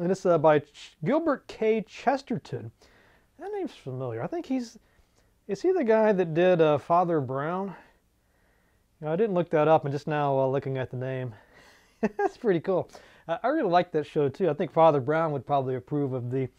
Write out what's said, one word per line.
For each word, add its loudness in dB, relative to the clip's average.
And -2
it's, -4
uh, 4
by 6
Ch-, -12
Gilbert 0
K. -2
Chesterton. -6
That -12
name's -6
familiar. -8
I -6
think -8
he's, -6
is -6
he 2
the 0
guy 4
that 0
did, 4
uh, 4
Father 0
Brown? -4
You -12
know, -4
I 0
didn't 0
look -2
that 2
up, 4
and -4
just -8
now, -2
uh, 2
looking -4
at -8
the -10
name. -8
<laughs> -20
That's -4
pretty 0
cool. -2
Uh, -6
I -2
really 0
like 2
that -2
show, 0
too. -2
I 0
think -6
Father 6
Brown -2
would -6
probably -2
approve -4
of -6
the, -2